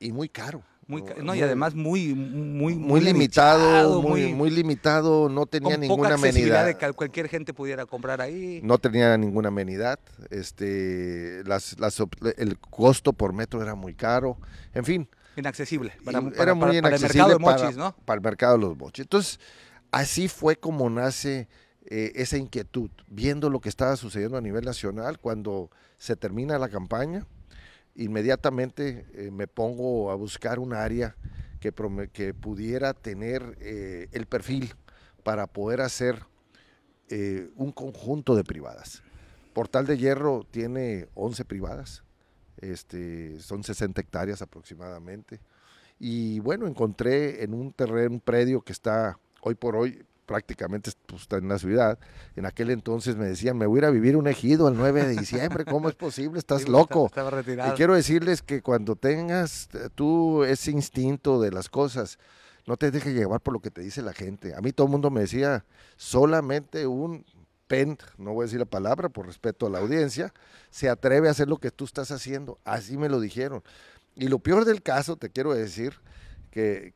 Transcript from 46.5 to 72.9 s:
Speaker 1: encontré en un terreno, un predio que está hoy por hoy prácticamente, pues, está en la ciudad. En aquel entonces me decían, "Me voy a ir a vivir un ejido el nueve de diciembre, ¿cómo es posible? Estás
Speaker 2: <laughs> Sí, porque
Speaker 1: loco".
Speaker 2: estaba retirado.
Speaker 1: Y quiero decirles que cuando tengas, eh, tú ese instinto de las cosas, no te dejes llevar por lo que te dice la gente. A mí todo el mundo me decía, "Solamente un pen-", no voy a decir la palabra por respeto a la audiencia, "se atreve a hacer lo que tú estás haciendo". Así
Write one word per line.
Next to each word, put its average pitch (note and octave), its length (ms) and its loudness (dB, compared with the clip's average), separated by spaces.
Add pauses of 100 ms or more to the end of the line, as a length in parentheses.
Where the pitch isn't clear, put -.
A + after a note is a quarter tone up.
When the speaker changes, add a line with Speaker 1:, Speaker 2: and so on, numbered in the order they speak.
Speaker 1:
encontré B2 800 -2
en G#2 100 -6
un C3 180 -10
terreno, A#2 420 0
un A#2+ 60 -8
predio B2 420 2
que - 100 -12
está A2 460 -2 (240)
hoy A2+ 120 -2
por A2 220 -2
hoy A#2+ 260 -2 (240)
prácticamente, G#2 640 -6 (160)
pues, F2+ 160 -16
está - 140 -4
en F#2+ 120 -2
la G2+ 100 0
ciudad. G#2+ 400 2 (380)
En F#2+ 100 -6
aquel A2+ 240 -4
entonces A2+ 460 -4
me G#2+ 100 -2
decían, A2+ 320 -2
"Me A2 80 2
voy A2 120 4
a - 20 4
ir D3+ 40 4
a D3+ 60 6
vivir B2+ 260 6
un D3 120 2
ejido C#3+ 400 4
el B2 80 2
nueve C#3 280 4
de B2+ 120 0
diciembre, B2 500 -2
¿cómo D#3 240 0
es - 40 -2
posible? D#3 440 -6
Estás C#3 240 0
Speaker 2:
<laughs> - 20 -6
Sí, C3+ 60 0
porque D3+ 240 8
Speaker 1:
loco". D3 120 6
Speaker 2:
estaba C3+ 240 -4
retirado. B2+ 420 -2
Speaker 1:
Y C3 40 -2
quiero E3+ 180 6
decirles E3 460 4
que C#3 220 -6
cuando A2 340 0
tengas, E3 800 -2
eh, A#2 200 -8
tú D#3 500 4
ese C3+ 260 0
instinto C3+ 720 0
de G#2 100 2
las F#2 180 -6
cosas, B2+ 500 -4 (480)
no A#2+ 100 -4
te D3 140 2
dejes C3+ 240 -2
llevar A2 260 0
por C3+ 120 -2
lo A2+ 80 -4
que G#2+ 100 -10
te F2 120 -14
dice G2 180 -10
la G#2 140 -8
gente. G2 400 -10
A F#2 60 -10
mí A#2+ 120 -2
todo C#3 140 4
el C#3 60 2
mundo C#3+ 180 2
me A#2+ 100 0
decía, C3 440 0 (320)
"Solamente D3 920 2
un D3+ 400 -6 (400)
pen-", C#3 320 0 (180)
no G2+ 160 -10
voy A#2 120 -2
a - 20 -4
decir A#2+ 140 -4
la A#2+ 60 -2
palabra G#2 420 -2
por G2 180 -12
respeto A2 400 -6
a G2+ 40 -2
la F#2 100 -2
audiencia, C#3 520 -2 (380)
"se - 180 -2
atreve C3+ 400 4
a D3 40 4
hacer C#3+ 160 0
lo D#3 100 0
que B2+ 120 -6
tú - 140 -12
estás C3+ 260 -8
haciendo". C3+ 540 -10
Así A2 320 -6